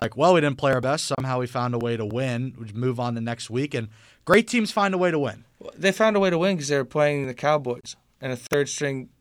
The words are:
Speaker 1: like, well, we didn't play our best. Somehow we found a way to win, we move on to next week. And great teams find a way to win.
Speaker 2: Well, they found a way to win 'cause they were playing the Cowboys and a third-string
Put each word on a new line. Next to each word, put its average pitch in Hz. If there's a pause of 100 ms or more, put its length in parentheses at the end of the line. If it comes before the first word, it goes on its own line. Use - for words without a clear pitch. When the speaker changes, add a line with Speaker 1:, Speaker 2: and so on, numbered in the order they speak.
Speaker 1:
like, 113
well, 170
we 170
didn't 143
play 139
our 127
best. 135
Somehow 131
we 123
found 123
a 120
way 117
to 113
win, 123
we 113
move 120
on 120
to 117
next 117
week. 135
And 113 (360)
great 226
teams 226
find 202
a 180
way 180
to 160
win. 131 (140)
Speaker 2:
Well, -
they 185
found 214
a 202
way 190
to 170
win 190
'cause 139
they 143
were 135
playing 147
the 123
Cowboys 135 (240)
and 131
a 123
third-string 139 (120)